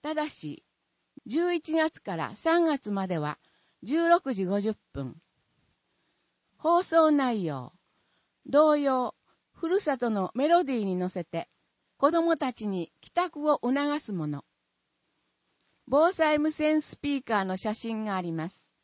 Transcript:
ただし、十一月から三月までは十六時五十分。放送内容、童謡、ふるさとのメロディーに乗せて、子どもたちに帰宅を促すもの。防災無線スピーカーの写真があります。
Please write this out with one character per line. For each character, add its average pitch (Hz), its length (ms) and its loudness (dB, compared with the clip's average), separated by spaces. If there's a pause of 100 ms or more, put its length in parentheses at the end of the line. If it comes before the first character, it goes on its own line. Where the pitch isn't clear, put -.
た 311 120 -6
だ 302 140 -2
し、 - 360 -12 (600)
十 339 280 0
一 311 180 -6
月 320 300 0
か 185 140 -6
ら 156 200 -6
三 330 280 2
月 285 260 -2
ま 196 160 -2
で 175 120 -2
は 147 200 -4 (440)
十 320 260 0
六 339 260 4
時 190 100 -2
五 196 160 0
十 214 160 -2 (160)
分。 135 240 -10 (1400)
放 339 240 2
送 320 280 4
内 247 340 0
容、 139 280 -6 (760)
童 302 300 6
謡、 262 380 0 (380)
ふ - 160 -6
る 381 120 2
さ 277 160 -2
と 240 140 -2
の 196 240 -2
メ 269 140 0
ロ 339 160 4
デ 254 140 -2
ィ - 20 0
ー 208 40 -2
に 185 120 -2
乗 180 120 -2
せ 185 160 -6
て、 - 240 -8 (480)
子 285 140 4
ど 330 120 2
も 330 140 2
た 262 160 -4
ち 214 140 -10
に 190 340 -4
帰 - 120 -20
宅 302 380 -2
を 277 120 2
促 285 380 0
す 214 120 -10
も 165 140 -4
の。 147 180 -6 (1400)
防 311 260 4
災 302 260 2
無 302 120 2
線 302 320 0
ス - 160 -16
ピ 285 200 -2
ー 254 40 -6
カ 214 180 -2
ー 190 40 -2
の 185 120 -4
写 214 180 -4
真 226 300 -6
が 202 120 -4
あ 185 40 -2
り 175 120 -6
ま 160 160 -4
す。 - 200 -18 (160)